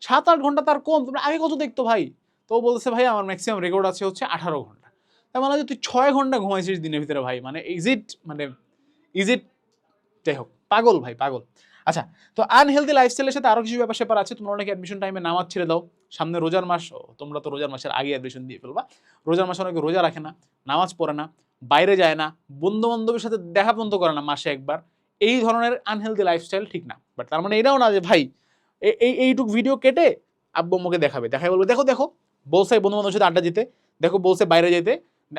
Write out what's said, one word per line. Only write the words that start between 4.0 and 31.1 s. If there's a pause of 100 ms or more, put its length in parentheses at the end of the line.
হচ্ছে
আঠারো
ঘন্টা।" (420)
তার
মানে
যে
তুই
ছয়
ঘন্টা
ঘুমাইছিস
দিনের
ভিতরে
ভাই,
মানে
is
it, (100)
মানে (640)
is
it, (880)
যাই
হোক, (200)
পাগল
ভাই,
পাগল। (460)
আচ্ছা, (280)
তো
আনহেলদি
লাইফস্টাইলের
সাথে
আরও
কিছু
ব্যাপার
স্যাপার
আছে।
তোমরা
অনেকে
অ্যাডমিশন
টাইমে
নামাজ
ছেড়ে
দাও, (220)
সামনে
রোজার
মাস,
ও,
তোমরা
তো
রোজার
মাসের
আগে
অ্যাডমিশন
দিয়ে
ফেলবা। (380)
রোজার
মাসে
অনেকে
রোজা
রাখে
না, (320)
নামাজ
পড়ে
না, (300)
বাইরে
যায়
না, (160)
বন্ধু
বান্ধবের
সাথে
দেখা
পর্যন্ত
করে
না
মাসে
একবার। (420)
এই
ধরনের
আনহেলদি
লাইফস্টাইল
ঠিক
না। (180)
But
তার
মানে
এটাও
না
যে
ভাই (520)
এ-,
এই,
এইটুক
ভিডিও
কেটে (360)
আব্বু
আম্মুকে
দেখাবে,